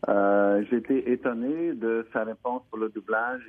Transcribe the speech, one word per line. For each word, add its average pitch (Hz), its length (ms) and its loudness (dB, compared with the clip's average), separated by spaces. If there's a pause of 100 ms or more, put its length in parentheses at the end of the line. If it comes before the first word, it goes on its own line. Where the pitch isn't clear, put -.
Euh, 101 600 4
j'ai 120 80 2
été 123 340 0
étonné 135 640 -2
de 113 400 -2
sa 113 100 -2
réponse 123 460 -6
pour 110 80 -10
le 110 120 -2
doublage. 113 600 -4